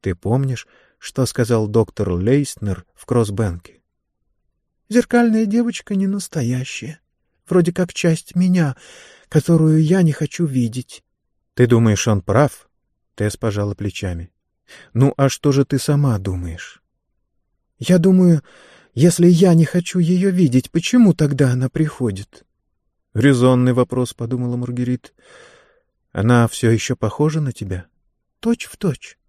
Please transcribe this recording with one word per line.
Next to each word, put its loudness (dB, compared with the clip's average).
«Ты -6
помнишь, -6
что -6
сказал -2
доктор -2
Лейснер -2
в -20
Кроссбенке?» -4
«Зеркальная 0
девочка -4
не 0
настоящая, -6
вроде 2
как -4
часть -4
меня, 0
которую 2
я 2
не 2
хочу -6
видеть». -6
«Ты 4
думаешь, 2
он 0
прав?» 0
Тесс -4
пожала -4
плечами. -8
«Ну, 2
а 2
что -2
же 2
ты -4
сама 0
думаешь?» -10
«Я 2
думаю, 4
если 4
я 6
не 6
хочу -4
её 2
видеть, 2
почему 4
тогда 0
она -2
приходит?» -6
«Резонный 4
вопрос», -2
подумала -6
Маргерит. -6
«Она 2
всё -2
ещё -2
похожа -2
на -6
тебя?» -10
«Точь -4
в -20
точь». -8